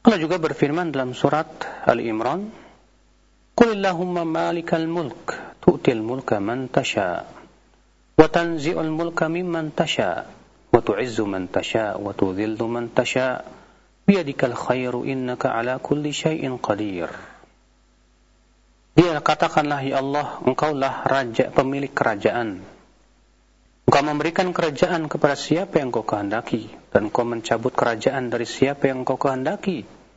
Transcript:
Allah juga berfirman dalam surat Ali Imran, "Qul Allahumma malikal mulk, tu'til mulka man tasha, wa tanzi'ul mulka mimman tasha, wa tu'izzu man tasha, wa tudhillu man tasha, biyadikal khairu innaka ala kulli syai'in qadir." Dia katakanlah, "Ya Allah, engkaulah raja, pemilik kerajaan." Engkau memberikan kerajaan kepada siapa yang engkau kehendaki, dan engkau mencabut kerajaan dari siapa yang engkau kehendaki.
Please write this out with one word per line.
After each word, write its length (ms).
Allah 160
juga 240
berfirman 560
dalam 160
surat 480
Ali 240
Imran, 400
"Qul 240
Allahumma 480
malikal 640
mulk, 720
tu'til 400
mulka 400
man 320
tasha, 560
wa 80
tanzi'ul 640
mulka 400
mimman 480
tasha, 480
wa 80
tu'izzu 480
man 240
tasha, 480
wa 160
tudhillu 480
man 240
tasha, 560
biyadikal 480
khairu 480
innaka 480
ala 240
kulli 400
syai'in 400
qadir." 560
Dia 240
katakanlah, 640
"Ya 160
Allah, 480
engkaulah 560
raja, 480
pemilik 400
kerajaan." 880
Engkau 160
memberikan 480
kerajaan 560
kepada 240
siapa 480
yang 80
engkau 160
kehendaki, 640
dan 160
engkau 160
mencabut 480
kerajaan 560
dari 160
siapa 400
yang 160
engkau 160
kehendaki. 640